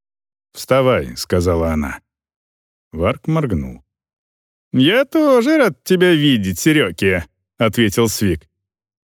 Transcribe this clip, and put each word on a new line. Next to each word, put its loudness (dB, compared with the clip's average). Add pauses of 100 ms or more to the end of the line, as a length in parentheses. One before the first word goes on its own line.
(540)
«Вставай», — 0
сказала -2
она. -6 (920)
Варг -4
моргнул. -4 (880)
«Я 2
тоже 2
рад 0
тебя 2
видеть, 0
Рёки», — 0 (340)
ответил 0
Свик. -4 (600)